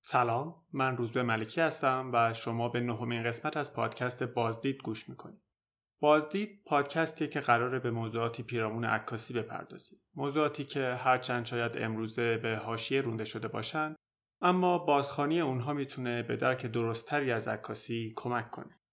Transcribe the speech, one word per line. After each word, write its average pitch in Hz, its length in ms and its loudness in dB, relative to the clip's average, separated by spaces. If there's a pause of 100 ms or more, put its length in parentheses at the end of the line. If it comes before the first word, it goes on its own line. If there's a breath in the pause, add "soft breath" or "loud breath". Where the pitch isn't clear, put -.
(100)
سلام، 123 440 2 (180)
من 131 240 2
روزبه 120 260 0
ملکی 113 380 0
هستم 131 520 2
و 117 220 6
شما 117 340 -2
به 120 120 0
نهمین 120 420 -2
قسمت 120 340 -2
از 143 180 -4
پادکست 120 480 -2
بازدید 120 600 -2
گوش - 260 -6
می‌کنید. - 340 -16 (580)
بازدید 156 640 4
پادکستیه 156 640 2
که 151 120 -2
قراره 123 380 4
به 123 120 -2
موضوعاتی 117 520 -2
پیرامون 113 420 -2
عکاسی 110 500 -2
بپردازیم. - 640 -6 (160)
موضوعاتی 143 500 0
که 131 300 -2
هرچند 123 520 2
شاید 117 300 -2
امروزه 113 600 0
به 113 200 -2
حاشیه 113 440 -2
رونده 113 240 -2
شده 110 240 -6
باشن، 156 460 -4 (460)
اما 180 380 4
بازخوانی 147 600 2
اونها 131 320 0
می‌تونه 127 500 -4
به 117 140 -2
درک 127 300 0
درست‌تری 117 680 0
از 110 160 -2
عکاسی 110 680 -6
کمک 120 340 -2
کنه. - 300 -14 (120)